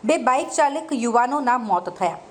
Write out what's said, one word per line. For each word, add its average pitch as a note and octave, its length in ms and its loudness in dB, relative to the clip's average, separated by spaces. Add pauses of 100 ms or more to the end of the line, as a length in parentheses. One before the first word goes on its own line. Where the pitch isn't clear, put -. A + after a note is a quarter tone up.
બે D#4 60 4 (120)
બાઇક C4+ 300 0
ચાલક D4+ 420 0
યુવાનોના A#3+ 640 2
મોત F3+ 340 -2
થયા. F3 340 -2